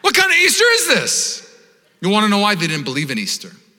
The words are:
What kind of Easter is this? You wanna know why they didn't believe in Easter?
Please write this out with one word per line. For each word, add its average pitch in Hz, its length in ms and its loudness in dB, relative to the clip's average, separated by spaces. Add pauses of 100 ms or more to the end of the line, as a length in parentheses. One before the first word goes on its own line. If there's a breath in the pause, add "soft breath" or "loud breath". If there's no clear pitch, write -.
What - 120 2
kind 381 160 2
of 339 80 4
Easter 370 260 2 (100)
is 466 120 -2
this? - 600 -2 (520)
You 175 100 -2
wanna 214 180 2
know 202 100 2
why 202 160 2
they 170 140 -2
didn't 156 160 -4
believe 139 260 -4
in 120 80 -4
Easter? 95 320 -8 (280)